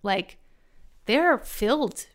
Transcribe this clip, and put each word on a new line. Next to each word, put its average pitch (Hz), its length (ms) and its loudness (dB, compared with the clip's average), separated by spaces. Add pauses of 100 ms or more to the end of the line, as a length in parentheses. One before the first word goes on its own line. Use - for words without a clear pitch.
like, 196 340 -4 (680)
they're 294 320 2
filled 233 760 -2